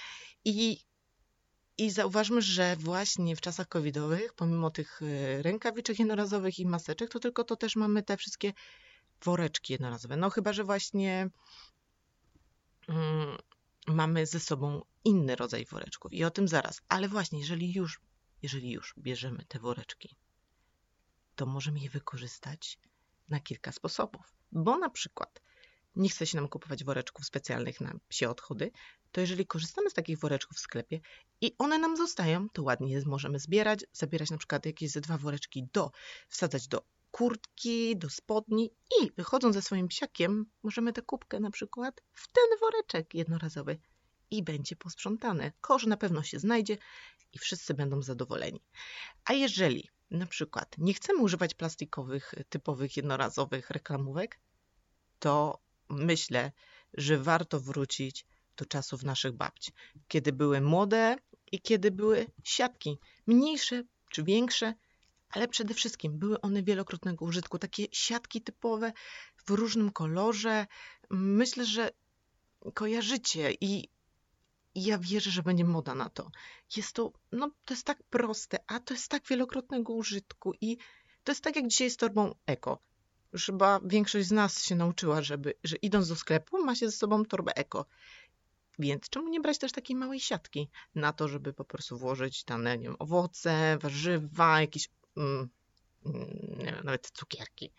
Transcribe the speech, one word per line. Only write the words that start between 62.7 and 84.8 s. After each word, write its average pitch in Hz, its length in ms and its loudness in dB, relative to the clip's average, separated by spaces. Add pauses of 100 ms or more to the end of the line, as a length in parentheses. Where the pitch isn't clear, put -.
mniejsze 247 560 6 (260)
czy 156 140 -4
większe, 226 500 2 (600)
ale 233 140 0
przede 226 260 -2
wszystkim 156 460 -2
były 208 220 0
one 202 220 0
wielokrotnego 185 640 -2
użytku, 170 340 -2
takie 202 320 -6
siatki 233 500 -2
typowe 226 520 -2 (520)
w - 40 -4
różnym 214 420 2
kolorze. 208 760 0 (420)
Myślę, 208 560 2
że 220 260 0 (800)
kojarzycie 214 880 0
i 101 280 -2 (840)
I 185 80 -4
ja 208 140 2
wierzę, 196 340 0
że 175 120 0
będzie 175 220 4
moda 156 300 0
na 135 140 -4
to. - 220 -10 (440)
Jest 214 180 -6
to, 233 180 -2 (200)
no, 285 200 -2 (140)
to 269 80 -4
jest 247 120 -8
tak 285 180 -4
proste, 233 640 -2
a 220 120 -4
to 254 140 -8
jest - 180 -8
tak 285 160 -2
wielokrotnego 247 640 0
użytku 208 680 -4
i 233 160 -2 (460)
to - 80 0
jest - 120 -4
tak, 311 120 0
jak 262 120 0
dzisiaj 247 220 4
z 240 80 -4
torbą 208 380 2 (100)
eko. 135 340 -2 (540)
Już 170 120 -4
chyba 196 400 6
większość 202 420 4
z 185 40 2
nas 208 320 4
się 180 120 2
nauczyła, 170 460 2